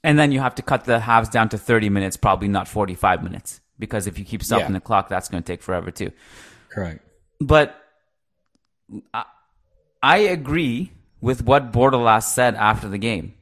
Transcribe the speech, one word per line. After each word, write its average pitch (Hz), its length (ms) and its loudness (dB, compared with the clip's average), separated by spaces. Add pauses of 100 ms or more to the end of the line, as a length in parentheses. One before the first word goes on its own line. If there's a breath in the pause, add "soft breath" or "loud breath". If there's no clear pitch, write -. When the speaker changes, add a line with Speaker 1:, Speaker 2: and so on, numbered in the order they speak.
Speaker 1:
and 151 160 4
then 147 120 4
you 135 80 0
have 131 160 -4
to - 60 -12
cut - 240 -2
the 117 140 2
halves 113 300 2
down 113 200 0
to 107 80 -6
thirty 107 320 0
minutes, 98 280 -2
probably 98 300 0
not 98 200 -2
forty-five 92 560 -2
minutes, - 360 -14 (200)
because 107 280 -6
if 90 120 -10
you 98 60 -12
keep 107 180 -10
stopping 95 240 0
Speaker 2:
Yeah. 98 60 -4
Speaker 1:
the 95 80 -4
clock, 98 280 0
that's 92 200 -6
gonna 87 140 -6
take 90 200 -10
forever 87 280 -6
too. 95 200 -8 (580 loud breath)
Speaker 2:
Correct. 87 340 -8 (360)
Speaker 1:
But 147 360 2 (1400)
I, 113 120 -8 (760)
I 151 180 4
agree 160 720 -2 (280)
with 123 240 -2
what 131 280 2
Bordalas 120 520 4
said 123 320 0
after 107 340 0
the 101 80 -6
game. 101 440 -6